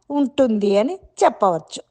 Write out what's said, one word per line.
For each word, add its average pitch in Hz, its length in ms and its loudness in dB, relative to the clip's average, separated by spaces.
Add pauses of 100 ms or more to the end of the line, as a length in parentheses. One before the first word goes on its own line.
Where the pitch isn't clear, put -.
(100)
ఉంటుంది 240 680 0
అని 277 160 -2 (240)
చెప్పవచ్చు. - 720 -2